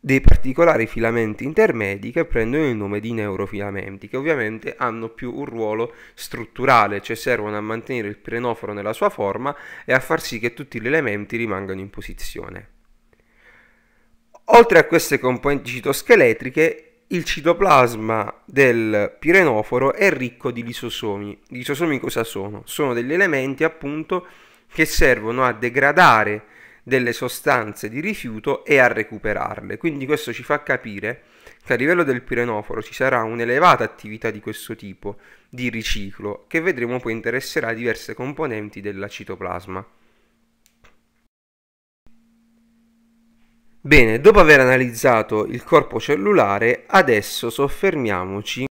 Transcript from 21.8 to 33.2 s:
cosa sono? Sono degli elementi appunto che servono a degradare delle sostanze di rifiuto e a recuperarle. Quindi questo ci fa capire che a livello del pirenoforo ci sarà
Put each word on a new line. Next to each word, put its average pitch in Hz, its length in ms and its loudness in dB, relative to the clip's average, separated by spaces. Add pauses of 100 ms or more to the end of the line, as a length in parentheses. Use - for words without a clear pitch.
cosa 117 260 -4
sono? 104 400 -10
Sono 135 300 -4
degli 120 180 -4
elementi 143 500 -2
appunto 156 640 -6 (460)
che 160 140 0
servono 123 580 2
a 123 80 0
degradare 120 920 2 (380)
delle 123 300 -2
sostanze 117 800 -4
di 120 100 -10
rifiuto 135 640 -8
e 147 140 4
a 127 80 8
recuperarle. 104 920 -4
Quindi 139 300 -6
questo 143 260 -4
ci 123 100 -10
fa 147 200 -4
capire 110 640 -8 (380)
che - 120 -2
a - 20 -2
livello 160 260 2
del 131 200 -2
pirenoforo 117 600 -6
ci - 120 -16
sarà 127 300 0